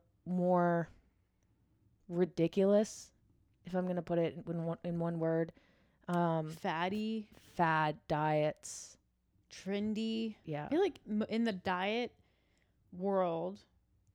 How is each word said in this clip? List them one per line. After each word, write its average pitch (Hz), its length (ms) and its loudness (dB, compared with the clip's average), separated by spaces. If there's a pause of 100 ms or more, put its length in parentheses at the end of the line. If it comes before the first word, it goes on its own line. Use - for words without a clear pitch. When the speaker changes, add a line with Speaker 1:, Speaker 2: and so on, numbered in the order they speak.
(260)
Speaker 1:
more 175 640 2 (1200)
ridiculous, 185 1000 2 (540)
if 170 80 -10
I'm 185 140 0
gonna 175 140 -2
put 170 180 0
it 160 180 0 (100)
in 165 180 -4
one, 165 180 -2
in 170 160 -4
one 170 200 -2
word, 165 340 0 (560)
um, 165 400 2
Speaker 2:
Fatty. 202 800 -4 (260)
Speaker 1:
fad 156 400 2 (140)
diets. 151 880 0 (540)
Speaker 2:
Trendy. 214 840 -2 (100)
Speaker 1:
Yeah. 147 200 -6
Speaker 2:
I - 40 -10
feel 311 120 2
like 359 180 0 (100)
m-, 214 180 0
in 226 160 0
the 226 100 2
diet 196 580 -2 (840)
world, 180 640 -2 (560)